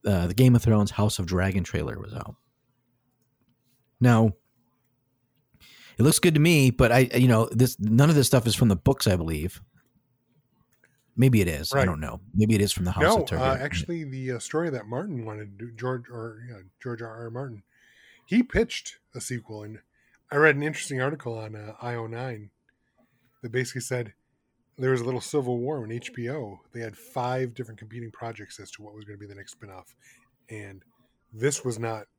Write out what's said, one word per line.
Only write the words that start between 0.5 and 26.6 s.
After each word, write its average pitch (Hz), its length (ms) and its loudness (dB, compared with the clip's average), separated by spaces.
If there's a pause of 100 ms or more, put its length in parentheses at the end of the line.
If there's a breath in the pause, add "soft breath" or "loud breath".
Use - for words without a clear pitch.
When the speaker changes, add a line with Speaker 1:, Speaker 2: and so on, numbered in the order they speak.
Speaker 1:
of 113 60 4
Thrones 104 280 4
House 104 300 0
of 87 60 -4
Dragon 92 360 0
trailer 113 360 -6
was 107 140 -14
out. - 220 -12 (1700)
Now, 113 320 6 (1600 loud breath)
it 107 60 2
looks 151 160 6
good 170 160 4
to 147 60 4
me, 151 300 6
but 120 200 4
I, 120 80 6 (160)
you 123 140 6
know, 113 240 6
this, 120 260 2
none 117 320 4
of 151 60 6
this 135 100 6
stuff 120 200 4
is 110 100 2
from 123 120 4
the 95 80 4
books, - 300 0
I 98 100 4
believe. 80 460 -6 (1500)
Maybe 120 240 6
it 92 60 4
is. 78 260 -4
I 135 40 0
Speaker 2:
Right. 135 80 4
Speaker 1:
don't 80 160 -2
know. - 200 -10 (140)
Maybe 107 220 4
it 98 40 2
is 101 120 2
from 92 120 -4
the 90 60 0
House - 140 0
Speaker 2:
No, 202 180 4
Speaker 1:
of - 60 -6
Targaryen. 131 320 -2
Speaker 2:
uh, 135 40 -6
actually, 165 400 -6
the, 131 280 -8
uh, 117 80 -6
story 165 300 -4
that 117 160 -8
Martin 131 380 -8
wanted 107 340 -12
to 113 80 -12
do, 117 60 -18
George, 120 380 -8
or, 113 360 -14
you 120 60 -16
know, 95 100 -20 (200)
George 117 180 -10
R 117 80 -12 (160)
R 113 60 -12
Martin, 120 320 -12 (640 soft breath)
he 233 160 2
pitched - 560 -4 (160)
a 127 60 -14
sequel, 110 420 -12
and 107 180 -16 (520)
I 143 40 -2
read 147 200 6
an 147 80 -4
interesting 147 360 -6
article 127 380 -4
on, 107 160 -12
uh, 107 260 -16
I 120 140 -8
O 113 140 -8
nine 117 420 -10 (920)
that 113 100 -12
basically 123 300 -4
said 120 320 -8 (640)
there 131 140 0
was 123 120 0
a - 20 -6
little 123 160 -4
civil 123 400 -4
war 131 240 -6
in 107 80 -10
H 117 200 -10
B 120 180 -8
O. 113 320 -10 (100)